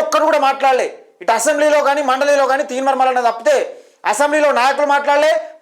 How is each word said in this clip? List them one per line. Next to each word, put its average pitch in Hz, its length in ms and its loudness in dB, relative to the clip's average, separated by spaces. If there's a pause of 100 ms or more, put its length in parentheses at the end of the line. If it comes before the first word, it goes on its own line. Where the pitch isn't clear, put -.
ఒక్కరు 311 300 0
కూడా 302 180 2
మాట్లాడలే. 262 400 0 (320)
ఇటు 180 180 -2
అసెంబ్లీలో 294 480 2
కానీ 277 140 0 (100)
మండలిలో 277 400 2
కానీ 277 120 -2 (100)
తీన్మార్ 269 280 -2
మల్లన్న 254 280 0
తప్పితే 240 280 0 (540)
అసెంబ్లీలో 294 360 0 (100)
నాయకులు 277 360 0
మాట్లాడలే, 285 360 2 (320)